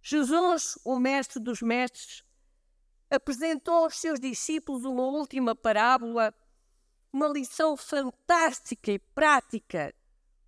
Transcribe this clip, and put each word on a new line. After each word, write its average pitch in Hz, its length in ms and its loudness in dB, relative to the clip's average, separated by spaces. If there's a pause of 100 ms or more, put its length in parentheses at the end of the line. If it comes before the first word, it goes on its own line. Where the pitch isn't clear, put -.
Jesus, 320 840 0
o 254 140 -2
mestre 269 400 0
dos 226 220 -6
mestres, 240 640 -4 (840)
apresentou 311 720 0
aos 320 140 -2
seus 320 200 -4
discípulos 262 680 -6
uma 254 180 -2
última 262 520 -2
parábola, 233 800 2 (760)
uma 285 160 0
lição 294 480 0
fantástica 277 1160 0
e 196 60 -2
prática, 247 960 0 (540)